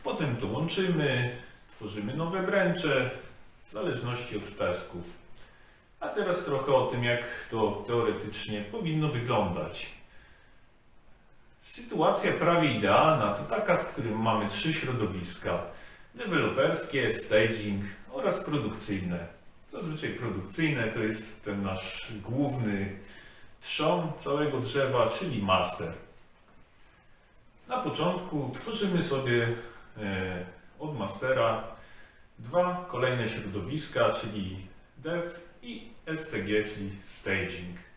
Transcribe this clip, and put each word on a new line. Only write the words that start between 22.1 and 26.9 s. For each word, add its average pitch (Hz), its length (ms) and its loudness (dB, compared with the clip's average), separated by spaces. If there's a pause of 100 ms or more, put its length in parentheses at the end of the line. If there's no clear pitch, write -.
główny 117 720 0 (680)
trzon 160 560 2
całego 143 420 2
drzewa, 123 480 4
czyli 120 360 0
master. 92 480 2 (1800)